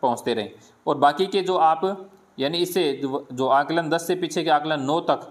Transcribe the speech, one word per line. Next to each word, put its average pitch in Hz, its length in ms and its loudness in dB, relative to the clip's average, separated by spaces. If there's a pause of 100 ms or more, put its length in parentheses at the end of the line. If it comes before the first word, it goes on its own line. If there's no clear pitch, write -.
पहुंचते 120 320 0
रहें। 104 180 -4 (360)
और 147 100 0
बाकी 147 300 4
के 190 140 -2
जो 180 160 -2
आप, 175 520 0 (300)
यानी 147 180 -2
इससे 170 360 0
जो, 135 400 -4
जो 127 160 0
आकलन 147 400 2
दस 165 180 0
से 180 80 0
पीछे 180 280 -4
के 160 60 0
आकलन 151 320 2
नौ 147 200 0
तक 151 300 0